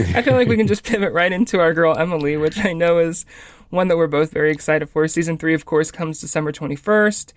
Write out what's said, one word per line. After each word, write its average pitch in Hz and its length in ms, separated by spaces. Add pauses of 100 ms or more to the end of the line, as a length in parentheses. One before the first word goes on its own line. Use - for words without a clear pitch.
(140)
I 240 80
feel 262 120
like 247 140
we 226 80
can 220 100
just 208 180
pivot 202 280
right 175 200
into 185 280
our 165 140
girl 160 220
Emily, 156 400
which 156 220
I 202 140
know 170 260
is 165 260 (500)
one 180 140
that 170 80
we're 165 100
both 147 240
very 151 200
excited 151 380
for. 156 200
Season 165 280
three, 160 180
of 156 120
course, 156 240
comes 156 300
December 151 320
twenty-first, 208 840